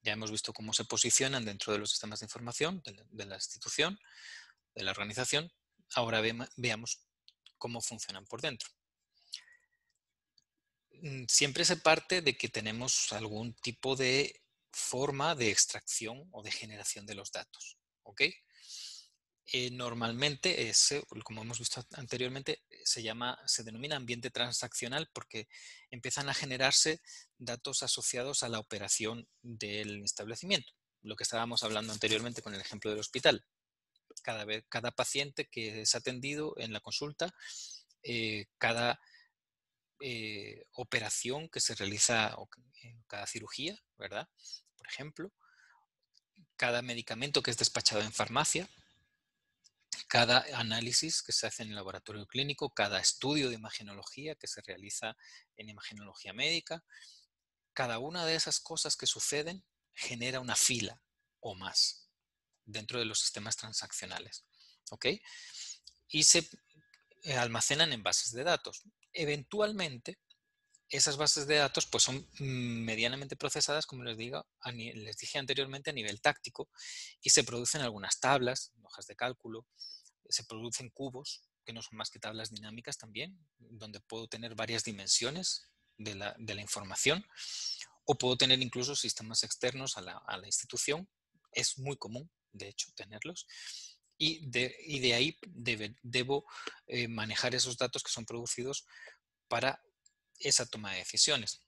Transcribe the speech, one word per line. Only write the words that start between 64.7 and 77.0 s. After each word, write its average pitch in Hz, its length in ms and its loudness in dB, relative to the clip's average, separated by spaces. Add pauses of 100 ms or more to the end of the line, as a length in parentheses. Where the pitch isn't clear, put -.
¿ok? - 160 -4 (1000)
Y 151 160 4
se, 165 240 8 (760)
eh, 143 120 -2
almacenan 127 580 4
en 110 100 -4
bases 95 300 2
de 123 120 -4
datos. - 380 0 (300)
Eventualmente, 165 1080 -2 (720)
esas 139 280 4
bases 147 300 4
de 151 100 6
datos, 147 300 6
pues, - 180 6
son 131 240 0 (100)
medianamente 120 1000 -2
procesadas, 147 500 0
como 127 180 -10
les 113 120 -4
digo, 120 300 -6 (140)
a 120 100 -4
ni-, 117 220 -6
les 107 240 -10
dije - 220 -6
anteriormente, 135 520 -2
a 147 40 -8
nivel 107 260 -4
táctico, - 500 2 (500)